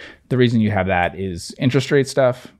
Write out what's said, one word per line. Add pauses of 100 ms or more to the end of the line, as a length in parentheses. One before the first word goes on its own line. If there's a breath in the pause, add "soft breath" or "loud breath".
(300 loud breath)
The
reason
you
have
that
is
interest
rate
stuff, (120)